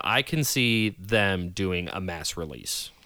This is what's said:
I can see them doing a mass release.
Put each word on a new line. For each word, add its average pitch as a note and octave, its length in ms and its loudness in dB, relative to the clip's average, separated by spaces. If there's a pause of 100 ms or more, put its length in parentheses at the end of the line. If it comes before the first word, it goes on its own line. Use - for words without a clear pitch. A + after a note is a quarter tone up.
I A#2 160 4
can D3+ 240 0
see A2+ 520 2
them G2 520 2
doing F2+ 420 0
a F#2 80 -6
mass F2 380 -6
release. D2 540 -8 (140)